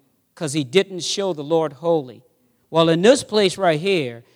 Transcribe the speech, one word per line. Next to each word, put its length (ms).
'cause 180
he 120
didn't 360
show 320
the 100
Lord 320
holy. 480
Well, 180
in 140
this 220
place 340
right 200
here, 460